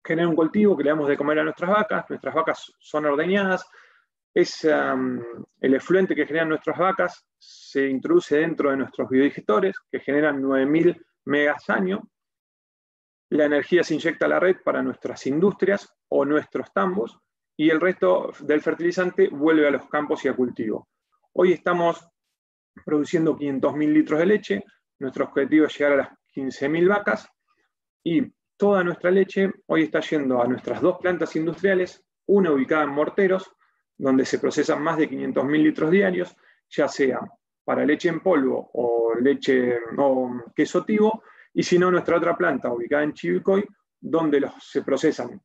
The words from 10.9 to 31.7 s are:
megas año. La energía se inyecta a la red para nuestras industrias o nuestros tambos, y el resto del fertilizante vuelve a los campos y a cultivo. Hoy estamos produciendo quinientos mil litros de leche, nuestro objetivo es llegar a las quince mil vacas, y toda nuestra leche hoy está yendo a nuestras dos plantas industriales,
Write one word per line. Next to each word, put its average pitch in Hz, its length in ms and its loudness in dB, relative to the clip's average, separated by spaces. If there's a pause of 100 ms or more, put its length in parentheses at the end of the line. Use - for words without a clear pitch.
megas 147 440 0
año. 202 380 -2 (1200)
La 147 160 2
energía 147 380 2
se 160 120 -4
inyecta 151 300 -2
a 147 40 0
la 151 100 0
red 180 240 2
para 135 180 -2
nuestras 123 460 -8
industrias 190 680 0 (140)
o 143 160 0
nuestros 143 480 -4
tambos, 113 480 -4 (380)
y 156 120 2
el 156 120 2
resto 185 580 0
del 151 220 0
fertilizante 180 680 0
vuelve 151 400 2
a 143 40 4
los - 180 -4
campos 151 340 -4
y 139 60 0
a 117 60 -2
cultivo. 120 520 -4 (460)
Hoy 180 180 4
estamos 170 560 -2 (760)
produciendo 151 500 0
quinientos 139 400 -4
mil 151 180 0
litros 151 260 2
de 170 60 2
leche, 202 380 0 (360)
nuestro 131 260 -6
objetivo 147 400 2
es - 120 -6
llegar 143 160 2
a 143 40 4
las 131 120 -2 (180)
quince 135 420 -6
mil 175 180 2
vacas, 208 400 -2 (760)
y 160 280 0 (240)
toda 202 280 2
nuestra 175 280 -2
leche 196 400 2 (140)
hoy 160 180 2
está 156 180 -2
yendo 131 400 0
a 120 60 2
nuestras 120 340 -4
dos - 180 2
plantas 170 360 -4
industriales, 180 720 -2 (220)